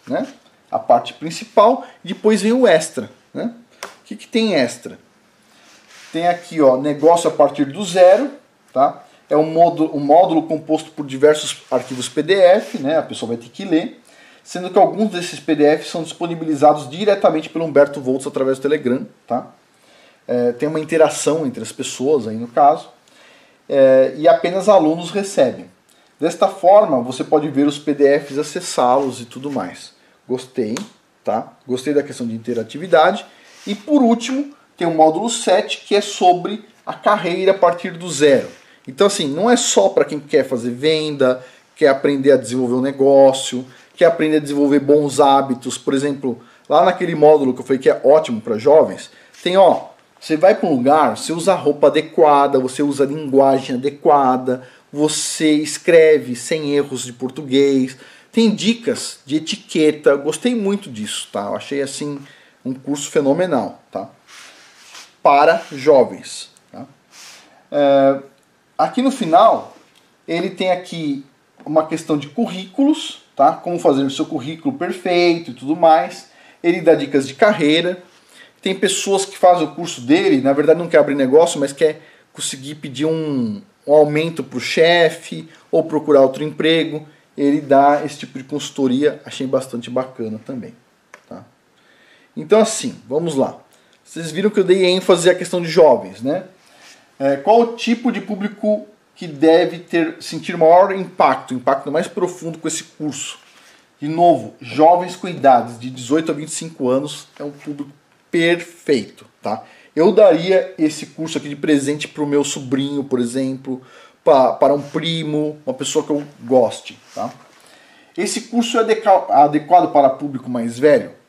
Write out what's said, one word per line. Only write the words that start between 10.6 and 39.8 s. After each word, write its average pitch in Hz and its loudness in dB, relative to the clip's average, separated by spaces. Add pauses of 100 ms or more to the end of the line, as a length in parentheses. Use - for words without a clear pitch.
por 147 -12
diversos 143 0
arquivos 127 -6
P 151 -4
D 170 0
F, 196 4
né? 151 -2
A 139 0
pessoa - -10
vai 117 -6
ter 117 -20
que - -14
ler, 180 -2 (420)
sendo 180 -10
que 208 0
alguns 190 2
desses 175 -10
P - -2
D 147 4
Fs - -14
são 170 -8
disponibilizados 151 -2
diretamente 185 -2
pelo 165 -6
Humberto 143 2
Voltz 131 -4
através 135 -4
do - -20
Telegram, 131 -2 (200)
tá? 123 -8 (720)
É, 120 -2
tem 147 -4
uma 156 -4
interação 151 0
entre 113 -8
as - -14
pessoas 131 -4
aí 110 -8
no 120 -10
caso, 151 2 (800)
é, 131 4
e 151 -2
apenas 175 2
alunos 170 2
recebem. 120 -2 (520)
Desta 165 0
forma, 180 4
você 127 -6
pode 151 0
ver 143 0
os 147 -4
P 147 -4
D 143 4
Fs, 143 -12
acessá-los 139 -2
e 117 -16
tudo 131 -14
mais. 95 -10 (360)
Gostei, 123 -6 (480)
tá? - -4 (120)
Gostei 127 -4
da 143 2
questão 127 -10
de 113 -8
interatividade. 156 -2 (400)
E 202 -8
por 294 2
último, 247 -2 (240)
tem 175 -4
o 160 -4
módulo 160 2
sete, - -2
que - -2
é 202 2
sobre 180 -2 (220)
a - -10
carreira 185 0
a 190 -4
partir 175 0
do 170 -12
zero. 139 2 (400)
Então, 135 2
assim, 196 -2
não 175 -2
é 247 4
só 196 2